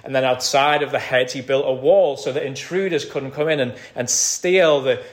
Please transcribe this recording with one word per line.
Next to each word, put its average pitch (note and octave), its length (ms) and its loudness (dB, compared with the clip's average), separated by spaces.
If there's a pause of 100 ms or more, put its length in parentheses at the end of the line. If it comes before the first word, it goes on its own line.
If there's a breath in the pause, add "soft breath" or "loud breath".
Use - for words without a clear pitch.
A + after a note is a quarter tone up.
And C3 100 -8
then C3 100 2
outside C#3 580 2
of C#3 80 -2
the C3 80 -2
hedge, B2+ 360 0
he C#3 80 -8
built C3+ 260 0
a C3 40 2
wall D3 460 4
so C3+ 160 -6
that C#3 100 -2
intruders E3+ 600 -4
couldn't C3+ 260 -8
come D3+ 160 -2
in D#3 120 0
and, B2 160 -2 (200 loud breath)
and B2 140 -4
steal F3 720 2
the, B2+ 320 -2